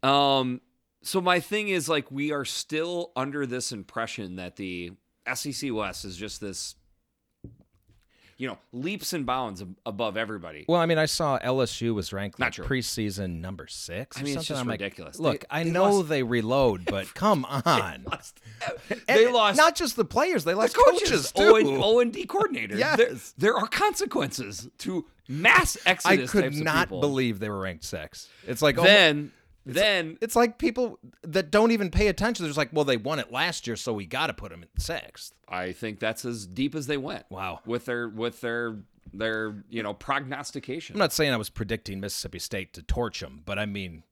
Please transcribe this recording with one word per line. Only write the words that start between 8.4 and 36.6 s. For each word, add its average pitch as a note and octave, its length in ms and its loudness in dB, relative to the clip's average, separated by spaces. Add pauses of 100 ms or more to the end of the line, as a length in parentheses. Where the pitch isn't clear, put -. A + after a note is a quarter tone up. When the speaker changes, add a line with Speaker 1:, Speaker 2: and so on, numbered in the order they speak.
Speaker 1:
know, G#2+ 100 -10 (140)
leaps D#3 400 -6
and D#3 140 -2
bounds A#2 360 -4
ab-, F#2 140 -14 (100)
above G#2 300 -4
everybody. F2+ 500 -6
Speaker 2:
Well, F3 140 4
I E3 60 2
mean, E3 120 2
I D#3 80 4
saw D3+ 360 0
L C3 200 0
S - 180 -2
U A#2 140 0
was G2 180 -4
ranked, G2 260 -6
Speaker 1:
Not B2+ 80 0
Speaker 2:
like, A2 80 -4
Speaker 1:
true. F2 120 -12
Speaker 2:
preseason G2+ 760 -4
number F#2 260 -10
six - 500 -10
Speaker 1:
I B2 40 -8
Speaker 2:
or C#3 40 -6
Speaker 1:
mean, C#3+ 120 -2
it's C#3 100 -6
Speaker 2:
something. D3+ 80 -4
Speaker 1:
just C3+ 60 -4
Speaker 2:
I'm B2 80 -4
like, A2 120 -6
Speaker 1:
ridiculous. F#2+ 400 -10
Speaker 2:
"Look, D3+ 220 0
Speaker 1:
They, - 80 -20
Speaker 2:
I D#3+ 140 -2
Speaker 1:
they E3 60 0
Speaker 2:
know F#3+ 280 4
Speaker 1:
lost E3 100 0
Speaker 2:
they D3 140 0
reload, A#2 640 2
Speaker 1:
<laughs> F2+ 60 -2
Speaker 2:
but G2 240 -4
come F3+ 300 2
on." C3 180 -4 (420)
Speaker 1:
They - 60 -8
lost, - 300 -10 (500)
Speaker 2:
And - 160 -6
Speaker 1:
they A#3 240 6
lost A3 280 4
Speaker 2:
not E4 180 6
just D#4+ 200 -4
the A3 80 2
players, C4 400 0
they E3 80 0
Speaker 1:
the F#3+ 60 0
Speaker 2:
lost A3+ 180 2
Speaker 1:
coaches, F4+ 240 8
Speaker 2:
coaches, D3+ 320 0
too. G3 100 2
Speaker 1:
O A3 140 12
and E3+ 120 6
O G3+ 320 4
and A#3+ 120 2
D - 140 -6
coordinator. B3 500 -2
Speaker 2:
Yes. C#4 200 2
Speaker 1:
There, A3+ 180 4 (240)
there G#3 180 4
are G#3+ 120 0
consequences C3 1000 -2 (100)
to - 280 -4 (220)
mass A#3 480 4 (100)
Speaker 2:
I F3+ 40 4
Speaker 1:
exodus F3+ 400 4
Speaker 2:
could G3+ 140 4
Speaker 1:
types C#3+ 140 -2
of D#3 60 -4
Speaker 2:
not D#3+ 240 2
Speaker 1:
people. F#3 120 -6
Speaker 2:
believe C3 380 0
they G#2+ 120 -4
were G2 100 -4
ranked F#2+ 240 -8
six. - 440 -10 (180)
It's A#2+ 160 -4
like, C#3+ 160 6
oh, E3+ 40 4
Speaker 1:
Then, E3+ 480 8 (340)
Speaker 2:
it's, B2+ 120 -10
Speaker 1:
then F3+ 440 0
Speaker 2:
it's A3+ 140 -4
like A#3+ 240 4
people A#3+ 400 -2 (240)
that D#3+ 300 -2
don't A3 180 6
even G3+ 200 2
pay G#3 180 4
attention. G3+ 340 0
They're D#3+ 80 -2
just C#3+ 80 -2
like, C#3+ 140 0
"Well, D3 120 2
they C3+ 120 4
won C3+ 240 -2
it G#2 100 -8
last D#3 380 -2
year, A2+ 80 -4
so B2 160 -6
we G2+ 140 -4
gotta C3 280 -2
put G2 160 -12
'em E2+ 140 -16
in - 40 -20 (120)
sixth." - 540 -8 (140)
Speaker 1:
I F#2 240 -4
think G#2+ 280 -8
that's A2 240 -2
as A#2 240 -8
deep C3+ 260 -2